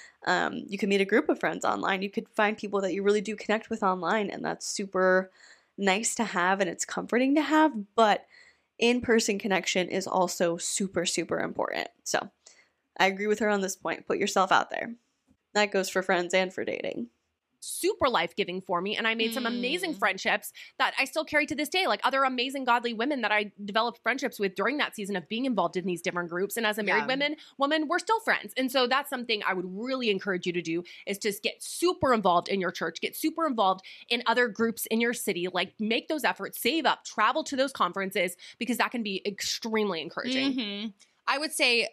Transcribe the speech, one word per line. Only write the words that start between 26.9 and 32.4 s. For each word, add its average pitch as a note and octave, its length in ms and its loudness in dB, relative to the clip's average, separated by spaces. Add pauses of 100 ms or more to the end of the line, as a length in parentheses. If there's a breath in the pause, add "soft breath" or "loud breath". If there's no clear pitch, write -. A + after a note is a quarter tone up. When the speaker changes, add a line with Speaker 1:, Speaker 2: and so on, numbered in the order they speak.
Speaker 3:
Yeah. - 40 -6
Speaker 2:
women, C#4+ 300 -2 (220 loud breath)
woman, D4+ 280 2
we're E4+ 140 0
still - 180 2
friends. G#3 380 -2
And C4 160 0
so B3+ 160 4
that's C#4 200 0
something A#3 380 -4
I F#3+ 80 2
would F3+ 100 -4 (140)
really B3 320 -2
encourage F#3+ 340 -2
you F3+ 100 0
to F3 60 -2
do, E3 220 -2 (240 loud breath)
is G3 120 -4
to A3 100 -4
s-, G3+ 100 -2
get - 240 -4
super E4+ 500 0
involved F3+ 360 4